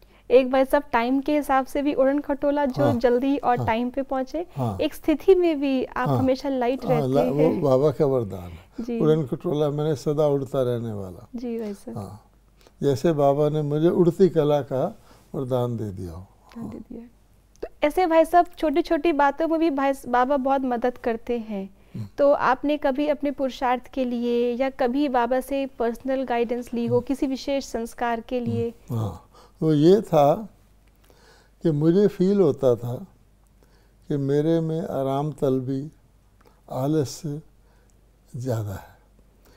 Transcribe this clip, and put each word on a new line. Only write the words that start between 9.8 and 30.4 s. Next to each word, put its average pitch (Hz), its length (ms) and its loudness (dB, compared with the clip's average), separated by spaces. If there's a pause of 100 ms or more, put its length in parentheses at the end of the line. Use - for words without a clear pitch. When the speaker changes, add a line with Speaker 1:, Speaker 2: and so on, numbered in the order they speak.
Speaker 2:
सदा 151 300 0
उड़ता 139 360 0
रहने 120 300 -2
वाला। 95 440 -12
Speaker 1:
जी 233 220 -8
भाई 214 160 -8
साहब। 226 240 -14
Speaker 2:
हाँ। - 260 -14 (580)
जैसे 139 300 2
बाबा 143 360 2
ने 151 140 0
मुझे 151 260 2
उड़ती 175 400 4
कला 147 320 2
का 139 380 -4 (360)
वरदान 123 420 -2
दे 107 140 -6
दिया 92 220 -12
हो। 87 80 -14
Speaker 1:
वरदान - 500 -16
दे 233 80 -14
दिया। 233 280 -16 (560)
तो - 240 -4
ऐसे 359 200 2
भाई 320 180 6
साहब, 339 220 4 (120)
छोटी-छोटी 320 540 2
बातों 285 360 2
में 320 120 0
भी 330 100 2
भाई 277 240 0
स-, 269 140 -10
बाबा 254 280 2
बहुत 269 240 0
मदद 247 380 -2
करते 240 400 -4
हैं। 208 320 -8 (240)
Speaker 2:
हम्म। 104 120 -8 (120)
Speaker 1:
तो 285 140 6
आपने 269 440 0
कभी 285 320 -2
अपने 285 220 -2
पुरुषार्थ 254 560 -4
के 262 180 -4
लिए 240 500 -2
या 262 160 -2
कभी 269 380 0
बाबा 247 320 0
से 269 260 -4
personal 262 560 -4
guidance 240 520 -4
ली 233 120 -2
हो, 240 100 2
Speaker 2:
हम्म। 247 120 2
Speaker 1:
किसी 285 180 -2
विशेष 269 380 -4
संस्कार 233 560 -6
के 247 180 -6
Speaker 2:
हम्म। 233 120 -4
Speaker 1:
लिए? 233 240 -4 (160)
Speaker 2:
हाँ, 110 340 -6 (380)
वो 160 100 4
ये 165 280 6
था 170 480 2 (1120)